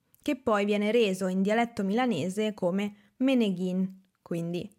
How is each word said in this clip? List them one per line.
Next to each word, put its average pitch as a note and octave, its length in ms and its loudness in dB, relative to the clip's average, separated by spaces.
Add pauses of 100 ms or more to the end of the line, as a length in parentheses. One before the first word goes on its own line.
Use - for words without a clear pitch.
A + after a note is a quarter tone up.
(220)
che D4 140 -2
poi G#3 280 0
viene G#3 280 0
reso G3 340 2
in F#3 160 0
dialetto A3 400 0
milanese G#3 720 0
come G3 400 -2 (220)
meneghin, F#3+ 840 0 (200)
quindi F3 560 -6